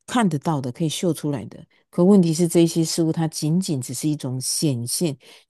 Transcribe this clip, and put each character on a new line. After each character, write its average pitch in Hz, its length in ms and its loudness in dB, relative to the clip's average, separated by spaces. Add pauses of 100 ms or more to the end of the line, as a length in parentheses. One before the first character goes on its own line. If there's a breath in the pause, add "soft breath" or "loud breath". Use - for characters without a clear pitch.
看 233 220 0
得 156 100 0
到 147 220 -2
的， 123 100 -6
可 165 140 -4
以 156 40 0
秀 170 260 -2
出 151 160 -6
来 117 160 -6
的。 - 180 -18 (240)
可 175 160 2
问 196 160 8
题 165 140 4
是 175 120 2
这 170 200 4
些 165 180 0
事 165 180 -2
物 160 80 2
它 160 160 -2
仅 156 320 -2
仅 165 220 -2
只 127 140 -10
是 156 140 -4
一 151 60 0
种 131 260 -6
显 127 460 -2
现， 139 300 -4 (340 soft breath)